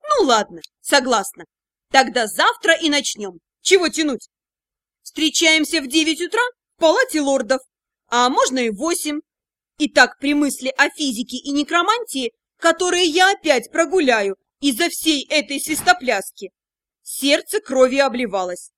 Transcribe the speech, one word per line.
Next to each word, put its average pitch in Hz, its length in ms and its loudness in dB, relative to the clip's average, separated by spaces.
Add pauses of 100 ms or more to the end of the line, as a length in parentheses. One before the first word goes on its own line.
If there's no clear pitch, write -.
Ну 587 240 0
ладно, 208 340 0 (200)
согласна. 254 640 -2 (480)
Тогда 247 340 2
завтра 330 480 0
и 311 140 -2
начнем. 208 500 -4 (220)
Чего 349 280 2
тянуть? 294 400 -4 (760)
Встречаемся 320 800 0
в 269 60 -10
девять 311 360 0
утра 427 200 -2 (320)
в - 60 -10
палате 330 400 2
лордов, 269 400 0 (480)
а 247 220 2
можно 370 280 0
и 233 120 -2
в 196 80 -10
восемь. 302 420 -4 (600)
Итак, 269 380 2
при 285 160 -2
мысли 262 420 -2
о 285 140 2
физике 254 460 -6
и 277 160 -10
некромантии, 339 800 -2 (260)
которые 359 480 0
я 370 240 4
опять 311 400 0
прогуляю 262 680 0 (240)
из-за 285 280 0
всей 302 400 -2
этой 285 320 -2
свистопляски, 247 920 -2 (520)
сердце 311 580 -2
кровью 262 440 2
обливалось. 208 720 -4